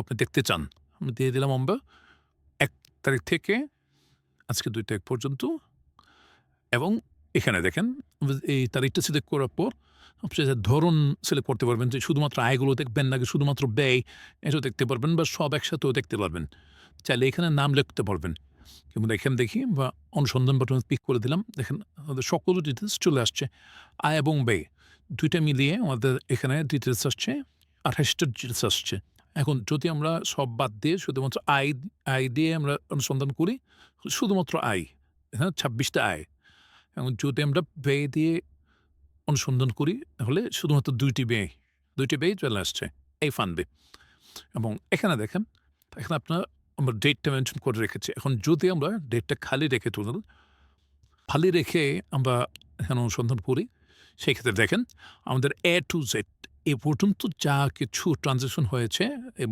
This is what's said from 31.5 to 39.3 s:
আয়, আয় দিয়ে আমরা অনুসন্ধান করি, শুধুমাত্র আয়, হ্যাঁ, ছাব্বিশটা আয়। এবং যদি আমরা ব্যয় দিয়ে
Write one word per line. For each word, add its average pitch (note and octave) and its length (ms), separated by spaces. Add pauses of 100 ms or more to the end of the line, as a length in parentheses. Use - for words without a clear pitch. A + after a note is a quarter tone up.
আয়, C#3 140 (440)
আয় C3 120 (100)
দিয়ে D#3+ 220
আমরা C#3+ 160 (200)
অনুসন্ধান C#3 440
করি, F3+ 160 (640)
শুধুমাত্র G3+ 360 (180)
আয়, F2+ 120 (540)
হ্যাঁ, E3+ 220
ছাব্বিশটা B2+ 400 (120)
আয়। D#2 120 (760)
এবং B2+ 100 (140)
যদি C#3+ 240
আমরা D3 140 (240)
ব্যয় C#3+ 220 (100)
দিয়ে D#3+ 160 (960)